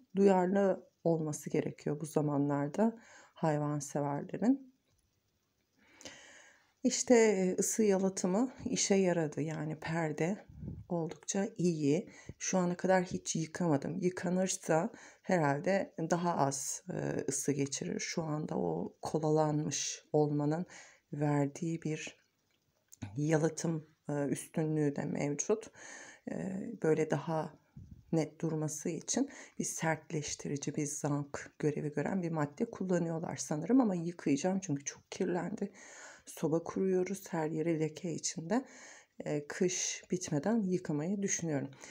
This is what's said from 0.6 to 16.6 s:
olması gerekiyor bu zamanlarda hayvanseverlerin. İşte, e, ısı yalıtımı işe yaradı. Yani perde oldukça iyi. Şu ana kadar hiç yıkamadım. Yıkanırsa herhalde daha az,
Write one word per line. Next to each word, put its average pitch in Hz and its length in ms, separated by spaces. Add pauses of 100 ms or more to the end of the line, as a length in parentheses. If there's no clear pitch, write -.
olması 160 460
gerekiyor 151 520
bu 165 40
zamanlarda 147 920 (340)
hayvanseverlerin. 147 1400 (2000)
İşte, 254 320
e, 196 440
ısı 196 240
yalıtımı 190 680 (140)
işe - 300
yaradı. 170 460
Yani 156 380
perde 160 640 (440)
oldukça 175 580 (100)
iyi. 160 520 (300)
Şu - 180
ana 180 200
kadar 185 260
hiç - 320
yıkamadım. 156 640
Yıkanırsa 180 880 (320)
herhalde 165 800
daha 170 360
az, - 480 (100)